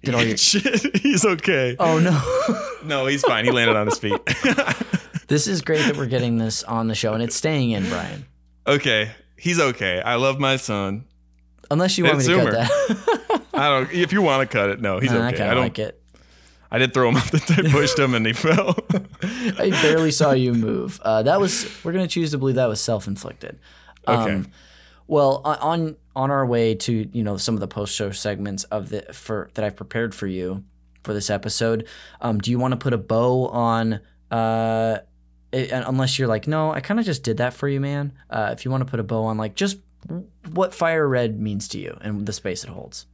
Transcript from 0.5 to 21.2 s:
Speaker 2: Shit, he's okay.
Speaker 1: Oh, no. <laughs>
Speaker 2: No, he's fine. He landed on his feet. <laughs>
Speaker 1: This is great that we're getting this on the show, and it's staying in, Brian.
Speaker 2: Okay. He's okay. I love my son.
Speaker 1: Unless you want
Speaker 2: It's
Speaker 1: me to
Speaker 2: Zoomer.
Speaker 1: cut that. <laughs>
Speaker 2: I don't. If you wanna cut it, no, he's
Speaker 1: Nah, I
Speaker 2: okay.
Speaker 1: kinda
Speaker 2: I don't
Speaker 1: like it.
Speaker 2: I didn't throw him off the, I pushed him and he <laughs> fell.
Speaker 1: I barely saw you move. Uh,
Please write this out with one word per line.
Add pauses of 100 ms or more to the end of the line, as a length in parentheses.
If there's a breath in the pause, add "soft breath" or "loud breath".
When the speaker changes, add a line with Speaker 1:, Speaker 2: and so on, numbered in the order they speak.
Speaker 2:
Shit,
he's
okay.
Speaker 1:
Oh,
no.
<laughs>
Speaker 2:
No,
he's
fine.
He
landed
on
his
feet. (260)
<laughs>
Speaker 1:
This
is
great
that
we're
getting
this
on
the
show,
and
it's
staying
in,
Brian. (400)
Speaker 2:
Okay. (240)
He's
okay.
I
love
my
son. (680)
Speaker 1:
Unless
you
want
Speaker 2:
It's
Speaker 1:
me
to
Speaker 2:
Zoomer.
Speaker 1:
cut
that.
<laughs>
Speaker 2:
I
don't.
If
you
wanna
cut
it,
no,
he's
Speaker 1:
Nah,
I
Speaker 2:
okay.
Speaker 1:
kinda
Speaker 2:
I
don't
Speaker 1:
like
it. (720 soft breath)
Speaker 2:
I
didn't
throw
him
off
the,
I
pushed
him
and
he
<laughs>
fell. (440)
Speaker 1:
I (120)
barely
saw
you
move.
Uh,